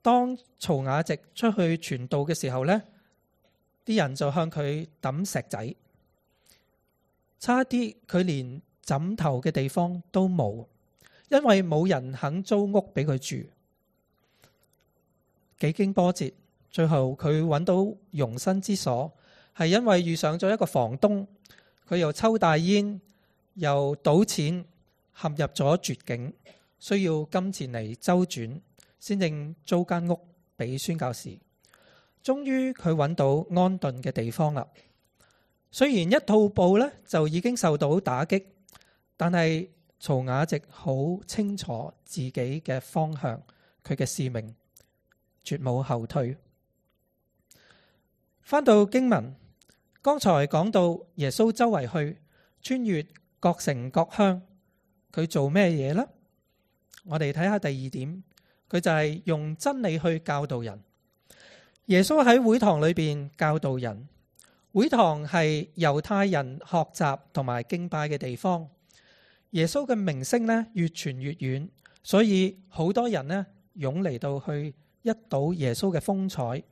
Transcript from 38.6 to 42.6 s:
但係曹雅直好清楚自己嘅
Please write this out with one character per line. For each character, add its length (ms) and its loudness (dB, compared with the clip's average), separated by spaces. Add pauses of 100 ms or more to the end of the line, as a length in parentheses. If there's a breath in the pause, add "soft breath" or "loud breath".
但 160 0
係 360 0 (300)
曹 260 -2
雅 220 0
直 220 -4
好 260 -6 (320)
清 300 -4
楚 360 -10 (120)
自 160 -10
己 120 -6
嘅 480 -4